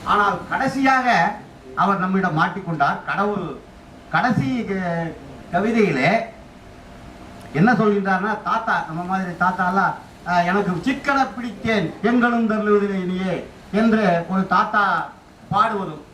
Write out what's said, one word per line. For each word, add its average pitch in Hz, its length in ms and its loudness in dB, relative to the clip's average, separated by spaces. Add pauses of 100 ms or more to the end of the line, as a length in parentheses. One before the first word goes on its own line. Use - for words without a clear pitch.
ஆனால் 202 340 2 (120)
கடைசியாக 262 580 2 (680)
அவர் 185 240 2
நம்மிடம் 185 380 0
மாட்டிக்கொண்டார். 165 680 0
கடவுள் 190 400 -2 (640)
கடைசி 262 380 0 (160)
க-, 175 480 -4 (400)
கவிதையிலே 180 580 2 (1400)
என்ன 202 200 4
சொல்கின்றார்னா, 202 580 2 (120)
தாத்தா, - 320 -2 (120)
நம்ம 165 160 -8
மாதிரி 185 280 -4
தாத்தாலாம், 180 640 0 (320)
"அஹ், 175 200 2
எனக்கு 185 260 2 (100)
சிக்கன 269 440 0
பிடித்தேன் 220 640 -4 (140)
எங்களும் 233 480 2
தருவதில்லை 202 560 2
நீயே" 185 300 -2 (360)
என்று 208 580 4
ஒரு 185 180 0
தாத்தா 202 360 2 (680)
பாடுவதும் 196 540 0 (100)